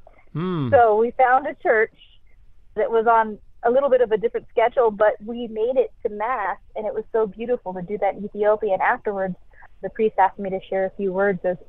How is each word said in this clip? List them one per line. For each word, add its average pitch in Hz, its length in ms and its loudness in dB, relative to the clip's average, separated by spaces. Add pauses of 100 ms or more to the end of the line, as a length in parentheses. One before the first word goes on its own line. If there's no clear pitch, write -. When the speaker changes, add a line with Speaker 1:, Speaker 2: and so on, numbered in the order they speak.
(320)
Speaker 1:
Hmm. 160 380 -4
Speaker 2:
So 233 260 6
we 233 160 2
found 254 360 2
a 311 60 -6
church 226 380 0 (840)
that 208 140 0
was 226 180 0
on 220 280 2 (280)
a 226 60 2
little 277 200 2
bit 254 100 4
of 220 120 0
a 214 40 2
different 214 320 -4
schedule, 233 440 2
but 208 220 2 (100)
we 233 240 -8
made 220 280 -4
it 247 140 2 (140)
to 240 40 -4
Mass, 208 480 -6 (200)
and 214 100 -6
it 202 80 -6
was 220 160 -6
so 226 160 0
beautiful 220 480 -6
to 185 80 -10
do 208 160 -8
that 196 160 -2
in 202 100 -12
Ethiopia. 208 500 0
And - 80 -2
afterwards, 196 520 -2 (480)
the 190 80 -8
priest 220 300 -2
asked 185 180 2
me 196 120 -6
to 190 180 -4
share 190 160 -2
a 190 60 -4
few 196 220 -4
words 196 320 0
as, 180 120 -2 (120)